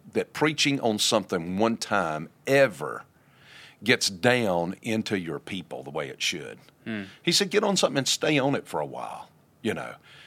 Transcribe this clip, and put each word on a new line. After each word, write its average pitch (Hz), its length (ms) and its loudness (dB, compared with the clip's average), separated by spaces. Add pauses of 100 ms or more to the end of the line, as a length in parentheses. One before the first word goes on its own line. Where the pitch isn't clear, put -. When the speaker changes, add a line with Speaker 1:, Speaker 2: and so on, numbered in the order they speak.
(120)
Speaker 1:
that 98 200 -2
preaching 147 480 0
on 107 200 0
something 92 580 0
one 113 180 4
time 82 520 -2 (180)
ever 92 560 2 (800)
gets 117 260 2
down 98 720 2
into 110 380 -2
your 80 220 -6
people 76 420 -10
the 71 80 -12
way 73 180 -6
it - 140 -10
should." 67 360 -4 (260)
Speaker 2:
Hmm. 107 180 -6 (180)
Speaker 1:
He 175 120 0
said, 196 180 2
"Get 208 140 2
on 196 120 2
something 143 220 2
and 135 100 0
stay 151 300 2
on 135 160 4
it - 140 -4
for 85 120 -4
a 73 60 -2
while, 62 420 -12 (320)
you 104 140 -2
know, 60 200 -8 (320)